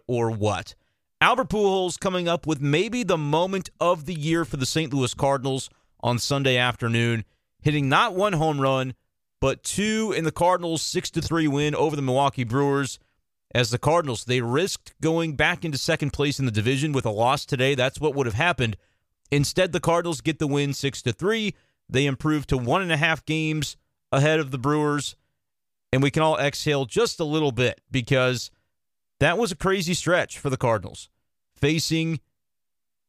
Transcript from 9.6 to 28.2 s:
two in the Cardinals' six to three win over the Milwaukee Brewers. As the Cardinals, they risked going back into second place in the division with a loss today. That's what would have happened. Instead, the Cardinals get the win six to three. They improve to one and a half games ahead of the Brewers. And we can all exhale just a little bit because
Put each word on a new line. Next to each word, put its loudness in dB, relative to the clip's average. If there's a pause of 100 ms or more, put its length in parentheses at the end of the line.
two -2
in -2
the 0
Cardinals' 0
six -4
to -4
three 0
win 0
over 0
the -4
Milwaukee 0
Brewers. 0 (560)
As 0
the -2
Cardinals, 0
they 0
risked -2
going 0
back 0
into -4
second -2
place -2
in 0
the 0
division 0
with -2
a 0
loss 0
today. 0
That's -2
what 0
would 0
have -2
happened. 0 (560)
Instead, 2
the -2
Cardinals 0
get -2
the -2
win 0
six -4
to 0
three. -2 (340)
They 2
improve 0
to 0
one 0
and -2
a 2
half 0
games -2 (360)
ahead 4
of -4
the -6
Brewers. 0 (760)
And 4
we 4
can 0
all 4
exhale 0
just -2
a -2
little 0
bit -2
because 0 (680)